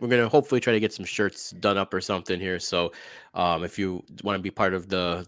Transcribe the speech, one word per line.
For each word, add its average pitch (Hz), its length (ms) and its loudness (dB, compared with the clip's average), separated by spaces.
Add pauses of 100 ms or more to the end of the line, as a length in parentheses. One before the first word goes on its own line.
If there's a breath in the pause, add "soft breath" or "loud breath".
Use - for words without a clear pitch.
we're 120 80 -2
gonna 120 180 6
hopefully 131 320 4
try 117 140 2
to 107 60 4
get 107 140 0
some 95 120 -10
shirts - 460 -2
done 98 260 2
up 98 160 0
or 92 80 0
something 90 380 -2
here. 92 200 -4
So, 87 320 0 (420 loud breath)
um, 87 300 2
if 87 160 -6
you 92 240 -2 (200)
wanna 98 160 0
be 92 120 -6
part 95 220 2
of 92 160 -4
the, 90 380 0